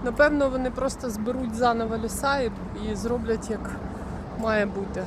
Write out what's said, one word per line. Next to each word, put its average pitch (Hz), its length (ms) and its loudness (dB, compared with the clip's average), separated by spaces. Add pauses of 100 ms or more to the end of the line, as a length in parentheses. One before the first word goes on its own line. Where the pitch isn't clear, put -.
Напевно, 277 460 6
вони 254 220 0
просто 262 380 -2
зберуть 226 460 -2
заново 233 420 2
ліса 269 420 0
і, 233 120 0 (400)
і 208 40 -2
зроблять, 226 540 -2
як 208 100 -2 (800)
має 220 260 4
бути. 190 420 -4